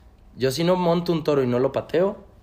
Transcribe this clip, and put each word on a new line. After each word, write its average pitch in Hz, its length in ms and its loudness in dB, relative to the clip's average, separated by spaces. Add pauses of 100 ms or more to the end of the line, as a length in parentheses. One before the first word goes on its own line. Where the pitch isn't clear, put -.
(360)
Yo 131 140 0
si 160 140 -2
no 180 100 2
monto 175 380 0
un 160 100 -2
toro 143 220 2
y - 20 0
no 123 140 0
lo 135 100 2
pateo, 180 540 -2 (180)